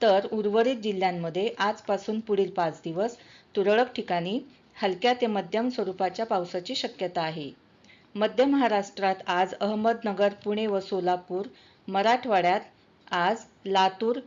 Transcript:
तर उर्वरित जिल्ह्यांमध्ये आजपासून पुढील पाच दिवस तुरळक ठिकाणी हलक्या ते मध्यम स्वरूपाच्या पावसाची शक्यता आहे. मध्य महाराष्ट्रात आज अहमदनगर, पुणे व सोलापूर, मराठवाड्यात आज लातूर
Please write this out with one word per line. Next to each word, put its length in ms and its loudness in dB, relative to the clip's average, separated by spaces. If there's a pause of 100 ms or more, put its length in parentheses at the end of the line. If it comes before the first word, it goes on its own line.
तर 300 4
उर्वरित 440 2
जिल्ह्यांमध्ये 720 -2 (100)
आजपासून 600 -4
पुढील 320 0
पाच 320 -2
दिवस 340 -4 (380)
तुरळक 380 4
ठिकाणी 460 -4 (420)
हलक्या 320 2
ते 140 0
मध्यम 420 -2
स्वरूपाच्या 560 -4
पावसाची 500 -4
शक्यता 460 -4
आहे. 300 -6 (640)
मध्य 300 2
महाराष्ट्रात 720 2 (120)
आज 260 2
अहमदनगर, 760 0
पुणे 380 -2
व 120 0
सोलापूर, 640 -2 (420)
मराठवाड्यात 760 2 (500)
आज 260 2 (280)
लातूर 600 2